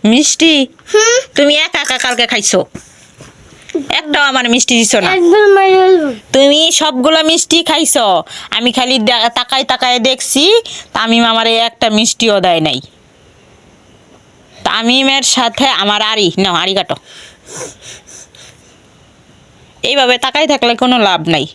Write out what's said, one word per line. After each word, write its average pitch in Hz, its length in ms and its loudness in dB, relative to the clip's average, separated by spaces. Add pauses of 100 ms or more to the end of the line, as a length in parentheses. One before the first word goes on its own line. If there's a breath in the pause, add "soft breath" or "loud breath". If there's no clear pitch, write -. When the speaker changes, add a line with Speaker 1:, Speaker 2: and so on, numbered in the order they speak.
(100)
Speaker 1:
মিষ্টি? 302 440 2 (380)
Speaker 2:
হুম। 453 240 2 (200)
Speaker 1:
তুমি 285 160 4 (140)
একা 311 180 -6
একা 262 200 -4
কালকে 247 280 0
খাইছো, 202 280 -2 (1400)
একটাও 302 320 0
আমার 254 240 -2
মিষ্টি 247 260 0
দিছো 226 240 2
না। 185 140 0
Speaker 2:
একদম 359 280 4 (100)
মাইল। 381 400 4 (380)
Speaker 1:
তুমি 285 260 4 (200)
সবগুলো 302 380 0 (120)
মিষ্টি 320 280 0 (120)
খাইছো, 294 360 0 (500 loud breath)
আমি 233 200 -2
খালি 254 200 0 (100)
দে-, 233 320 0
তাকায় 262 340 -2
তাকায় 247 260 0 (100)
দেখছি, 262 360 -2 (500 loud breath)
তামিম 233 380 0
আমারে 226 200 0 (160)
একটা 226 180 -4 (120)
মিষ্টিও 220 380 0 (100)
দেয় 165 200 2
নাই। 135 120 -4 (1900)
তামিমের 254 580 0 (120)
সাথে 247 300 -2 (160)
আমার 208 180 -2 (120)
আড়ি, 208 160 0 (140)
নাও 190 200 0
আড়ি 190 160 -4
কাটো। - 180 -6 (2750 loud breath)
এইভাবে 254 320 0 (100)
তাকায় 294 280 -2
থাকলে 240 200 0 (100)
কোনো 254 140 2 (120)
লাভ 175 120 0 (140)
নাই 147 200 -2